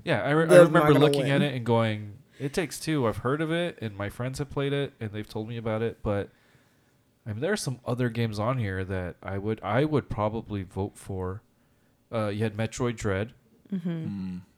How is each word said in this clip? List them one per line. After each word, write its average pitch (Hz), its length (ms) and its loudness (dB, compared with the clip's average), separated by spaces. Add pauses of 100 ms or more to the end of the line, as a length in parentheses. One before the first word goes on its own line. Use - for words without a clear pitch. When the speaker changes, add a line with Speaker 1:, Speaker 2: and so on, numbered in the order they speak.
Speaker 1:
Yeah, 123 200 0
I 139 80 0
re-, 156 120 4
I 165 40 2
Speaker 2:
"That's 165 240 12
not 156 140 6
Speaker 1:
remember 151 80 8
Speaker 2:
gonna 139 120 8
Speaker 1:
looking 143 240 2
at 139 120 4
Speaker 2:
win." 143 100 2
Speaker 1:
it 131 40 -6
and 117 100 -6
going, 110 480 0 (260)
"It 139 140 -6
Takes 165 260 -4
Two, 147 280 0
I've 101 100 0
heard 139 240 -2
of 156 100 -2
it, 170 300 -2
and 107 160 -8
my 101 120 -4
friends 131 300 -8
have 143 100 -6
played 139 240 -2
it, 139 260 -4
and 110 120 -6
they've 107 160 -8
told 110 220 -8
me 120 80 -10
about 110 260 -4
it," 113 180 -4
but, 101 280 -2 (1000)
I 107 60 -6
mean, 110 80 -8
there 175 100 -2
are 208 60 0
some 123 280 -6
other 123 240 -2
games 113 300 -2
on 123 180 -2
here 95 280 -4
that 92 360 -6
I 95 160 -8
would, 107 240 -4
I 113 240 0
would 151 240 -2
probably 104 540 -4
vote 95 320 -6
for. 92 460 -8 (680)
Uh, 110 160 -2
you 104 160 -4
had 104 140 -4
Metroid 113 400 -4
Dread, 104 360 -2 (380)
Speaker 2:
Mm-hmm. 107 720 -6 (160)